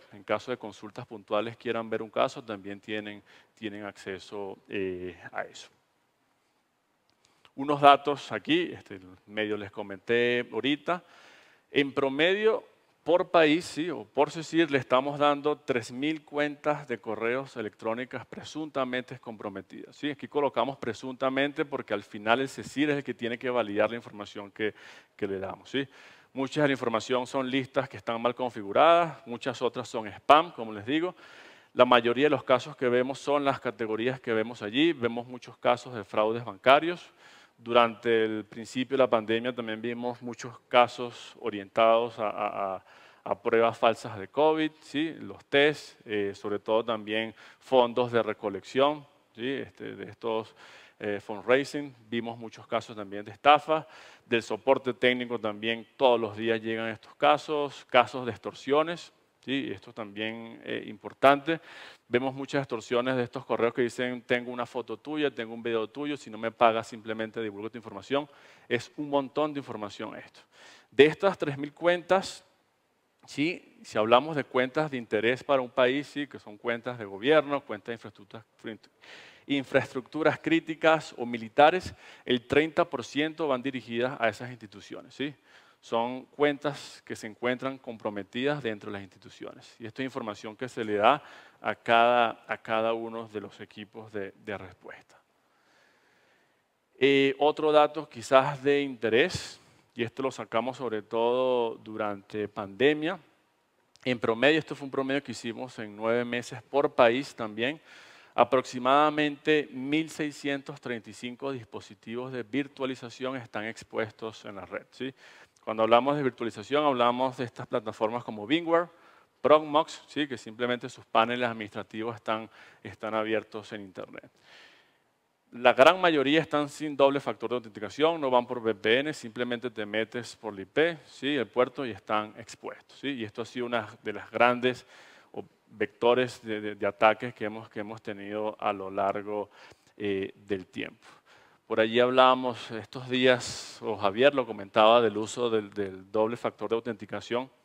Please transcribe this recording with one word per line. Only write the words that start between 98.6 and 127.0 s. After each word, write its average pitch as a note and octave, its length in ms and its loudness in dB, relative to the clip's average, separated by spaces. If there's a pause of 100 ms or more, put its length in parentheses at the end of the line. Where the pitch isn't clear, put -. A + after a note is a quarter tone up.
de C#3+ 220 2
interés, C3 800 0 (340)
y A#2+ 80 -4
esto A#2 220 -6
lo B2+ 80 -2
sacamos A#2+ 460 -4
sobre A2 240 -4
todo A#2+ 720 0
durante G#2+ 720 -6
pandemia. C#3+ 680 0 (880)
En B2+ 140 -2
promedio, A#2+ 400 2
esto D3+ 160 -6
fue C#3 120 -12
un C3+ 40 -12
promedio C3+ 320 -2
que - 80 -12
hicimos A#2+ 480 -10
en G#2+ 160 -12
nueve A2+ 300 0
meses A#2+ 360 -6
por C#3+ 320 0
país B2+ 440 4
también, A#2 440 -4 (540)
aproximadamente C#3+ 1400 0
mil D3 400 -4
seiscientos C#3+ 720 -8
treinta A#2 280 -10
y G#2 60 -18
cinco B2 380 -10
dispositivos A#2 800 -12
de B2+ 100 -8
virtualización C3 920 -6
están A2+ 300 -10
expuestos A2 800 -8
en G#2+ 120 -14
la F#2 100 -14
red, F#2+ 240 -10
¿sí? C3 240 -10 (500)
Cuando A2 180 0
hablamos A#2+ 340 6
de D3 60 -2
virtualización, A#2+ 600 -2
hablamos B2 540 2
de C3 80 -4
estas A#2+ 220 -12
plataformas A2+ 580 -4
como G#2 220 -10
VMware, E3 420 0 (540)
Proxmox, D3+ 640 4
¿sí? D3 200 -4
que B2+ 120 -10
simplemente A#2+ 500 -4
sus A#2+ 160 -18
paneles A#2+ 420 2
administrativos A2 720 -8
están, A2 320 -6 (340)
están G#2+ 320 -8
abiertos A2 600 -4
en G#2 80 -12
Internet. F#2+ 480 -16 (1200)
La A#2+ 220 4
gran D#3+ 260 10
mayoría D#3 400 4
están D3 300 -2
sin D3+ 260 -8
doble C#3 240 4